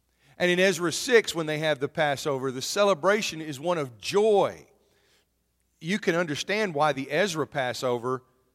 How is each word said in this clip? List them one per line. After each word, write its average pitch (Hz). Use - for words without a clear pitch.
And 180
in 180
Ezra 175
six, 233
when 165
they 151
have 151
the 139
Passover, 139
the 131
celebration 196
is 151
one 170
of 127
joy. 185
You 180
can 196
understand 180
why 147
the 135
Ezra 160
Passover 123